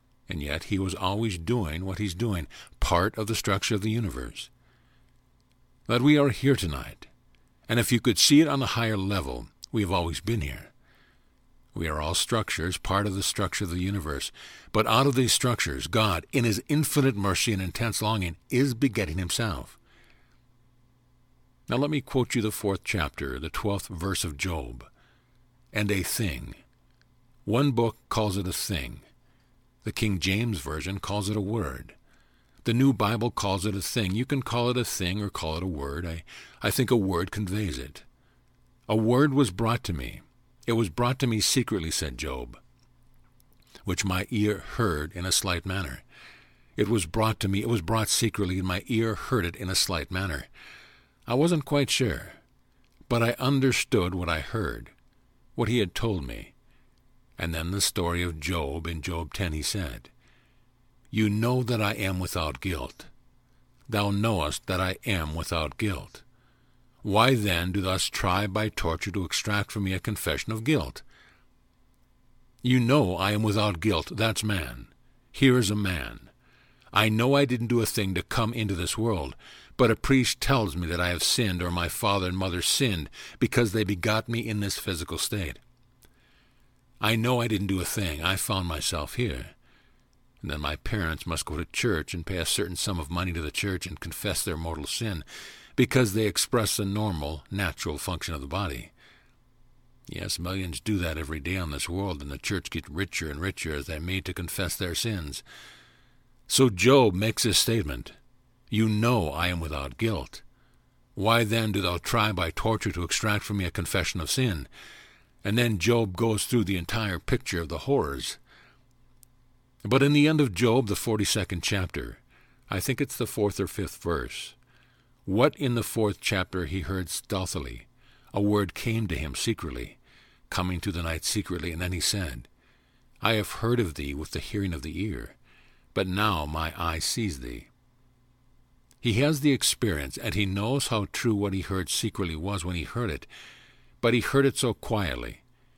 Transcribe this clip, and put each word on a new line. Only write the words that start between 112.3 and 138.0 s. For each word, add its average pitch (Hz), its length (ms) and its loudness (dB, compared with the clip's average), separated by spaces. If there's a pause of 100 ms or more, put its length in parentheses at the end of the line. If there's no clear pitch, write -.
by 85 180 -2
torture 110 420 -2
to 87 120 -4
extract 104 400 0
from 104 140 -4
me 92 80 0
a 80 40 -4
confession 87 500 -2
of 76 100 -4
sin?" 98 360 0 (800)
And 104 140 0
then 117 200 2
Job 107 380 2
goes 113 280 2
through 117 200 2
the 95 140 0
entire 95 400 -2
picture - 420 -2
of 80 80 -4
the 78 120 -6
horrors. 82 580 -2 (1400)
But 131 200 4
in 147 100 6
the 147 140 8
end 156 140 4
of 117 140 2
Job, 110 340 4
the 98 80 0
forty-second 101 640 0
chapter, 85 560 -2 (500)
I 95 120 -2
think 127 200 -2
it's - 160 -4
the 117 100 -2
fourth 104 340 0
or 92 80 -2
fifth - 340 -8
verse, 67 520 -4 (720)
what 113 300 4
in 127 180 0
the 113 100 0
fourth 107 360 0
chapter 92 440 -2
he 87 160 -2
heard 90 300 -4
stealthily, 78 760 -6 (480)
a 104 60 0
word 104 340 2
came 113 340 0
to 80 80 -2
him 69 180 -4
secretly, 69 640 -4 (520)
coming 90 300 -2
through 101 120 -2
the 85 100 -4
night 82 220 -4
secretly, 87 480 -4
and 80 80 -6
then 90 120 -2
he 87 80 -2
said, 76 480 -2 (720)
"I 110 120 4
have - 260 -2
heard 120 200 2
of 117 140 -2
thee 71 200 -6
with 76 180 -8
the 71 80 -4
hearing 98 320 -4
of 78 100 -6
the 78 180 -6
ear, 71 360 -6 (580)
but 98 140 0
now 92 360 2
my 78 320 -4
eye 82 220 -2
sees 87 420 -4
thee." 60 280 -12 (1300)